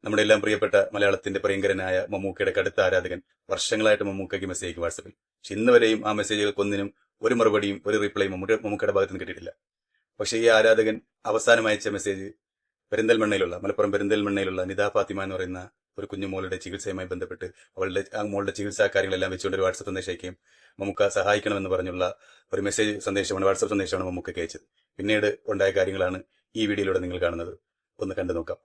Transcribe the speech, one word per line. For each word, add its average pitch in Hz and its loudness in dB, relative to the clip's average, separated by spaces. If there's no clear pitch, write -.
നമ്മുടെ 107 2
എല്ലാം 104 6
പ്രിയപ്പെട്ട 107 0
മലയാളത്തിന്റെ 98 0
പ്രിയങ്കരനായ 95 0
മമ്മൂക്കയുടെ 95 -2
കടുത്ത 95 0
ആരാധകൻ 92 2
വർഷങ്ങളായിട്ട് 107 2
മമ്മൂക്കയ്ക്ക് 95 -6
മെസ്സേജ് 90 -6
അയക്കും 85 -6
WhatsApp-ൽ. - -8
പക്ഷെ - -14
ഇന്ന് 113 4
വരെയും 113 6
ആ 107 0
മെസ്സേജുകൾക്കൊന്നിനും 101 0
ഒരു 120 2
മറുപടിയും 104 2
ഒരു 107 0
റിപ്ലൈയും 101 0
മമ്മൂക്ക-, 98 0
മമ്മൂക്കയുടെ 104 -2
ഭാഗത്ത് 95 2
നിന്ന് 92 -8
കിട്ടിയിട്ടില്ല. 90 -12
പക്ഷേ 110 -4
ഈ 113 4
ആരാധകൻ 110 6
അവസാനം 113 4
അയച്ച 107 0
മെസ്സേജ് 98 -4
പെരിന്തൽമണ്ണയിലുള്ള, 107 2
മലപ്പുറം 101 0
പെരിന്തൽമണ്ണയിലുള്ള 101 0
നിദ 95 -4
ഫാത്തിമ 98 -2
എന്ന് 95 -6
പറയുന്ന 92 -8
ഒരു 98 -10
കുഞ്ഞു 98 -8
മോളുടെ 95 -6
ചികിത്സയുമായി 92 -8
ബന്ധപ്പെട്ട് 90 -8
അവളുടെ, 95 -4
ആ 107 -4
മോളുടെ 101 -4
ചികിത്സാ 101 0
കാര്യങ്ങളെല്ലാം 95 0
വെച്ചുകൊണ്ട് 92 -4
ഒരു 95 2
WhatsApp 92 -2
സന്ദേശം 92 -6
അയക്കുകയും 87 -10
മമ്മൂക്ക 101 0
സഹായിക്കണമെന്ന് 101 0
പറഞ്ഞുള്ള 90 -2
ഒരു 98 -2
മെസ്സേജ് 104 0
സന്ദേശമാണ്, 98 -2
WhatsApp 98 2
സന്ദേശമാണ് 92 -2
മമ്മൂക്കയ്ക്ക് 90 -8
അയച്ചത്. - -8
പിന്നീട് 104 2
ഉണ്ടായ 98 2
കാര്യങ്ങളാണ് 92 0
ഈ 110 0
വീഡിയോയിലൂടെ 98 0
നിങ്ങൾ 90 -4
കാണുന്നത്. 85 -4
ഒന്ന് 95 -6
കണ്ടു 90 -4
നോക്കാം. 85 -6